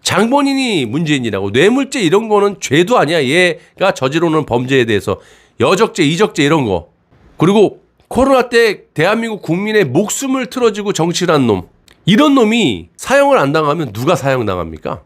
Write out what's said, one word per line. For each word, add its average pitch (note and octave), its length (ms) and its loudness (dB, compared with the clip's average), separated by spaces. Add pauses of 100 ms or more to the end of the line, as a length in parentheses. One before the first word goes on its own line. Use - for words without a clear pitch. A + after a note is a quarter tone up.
장본인이 B3 840 0
문재인이라고. A#2 640 -2
뇌물죄 A#3+ 500 0
이런 G#3 300 0
거는 G3+ 300 0
죄도 F3+ 400 0
아니야. D#3+ 240 0
얘가 F3 680 0
저지르는 D#3 540 -2
범죄에 B2 400 0
대해서 G#2 340 -2 (400)
여적죄, F#3 440 0
이적죄 E3+ 400 0
이런 D3 220 2
거. F2+ 240 -4 (480)
그리고 G3 440 2 (260)
코로나 B3+ 420 0
때 A3+ 340 0 (100)
대한민국 G#3+ 480 -2
국민의 G3+ 440 0
목숨을 A#3+ 600 -2
틀어주고 G#3+ 480 -2
정치를 E3+ 400 -2
한 C#3 140 2
놈. F#2+ 160 0 (420)
이런 C#4+ 300 4
놈이 G#3 640 0
사형을 C#4 420 2
안 C#3 120 0
당하면 D3+ 420 -2
누가 C3 220 0
사형 C3 300 -2
당합니까? E2 600 -6